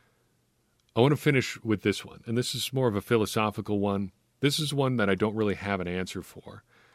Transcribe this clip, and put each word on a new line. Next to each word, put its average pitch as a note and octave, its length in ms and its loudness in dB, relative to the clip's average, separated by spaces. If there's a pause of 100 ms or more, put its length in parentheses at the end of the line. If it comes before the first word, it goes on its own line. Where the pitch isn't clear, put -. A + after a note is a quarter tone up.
(960)
I A2+ 40 6
want C#3 120 6
to C#3 40 2
finish - 460 0
with A2 200 0
this G#2 220 0
one, - 220 -20
and A#2 100 -2
this - 180 -2
is - 180 -6
more C3 160 2
of G2+ 80 0
a G2 40 -2
philosophical G#2+ 800 0
one. G2 320 -2 (300)
This C#3+ 180 2
is D3 160 -4
one C3 220 0
that G#2 120 2
I G2 60 4
don't G#2+ 220 0
really G#2 180 2
have G2 260 -4
an F2 80 -6
answer F2+ 340 -6
for. - 420 -20 (300)